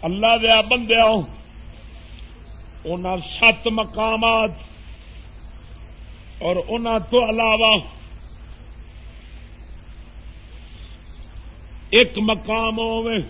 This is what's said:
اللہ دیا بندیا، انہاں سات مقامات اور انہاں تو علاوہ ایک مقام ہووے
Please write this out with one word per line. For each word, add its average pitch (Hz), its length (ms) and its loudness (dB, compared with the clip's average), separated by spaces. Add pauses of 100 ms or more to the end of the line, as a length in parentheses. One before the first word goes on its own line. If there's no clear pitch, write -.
اللہ 208 400 4
دیا 226 200 8
بندیا، 226 420 4 (1800)
انہاں 180 340 -2
سات - 500 2
مقامات 220 840 2 (1900)
اور 180 140 0 (120)
انہاں 226 320 0
تو 226 300 4
علاوہ 220 500 4 (4000)
ایک 240 280 6
مقام 220 600 0
ہووے 226 400 -2 (120)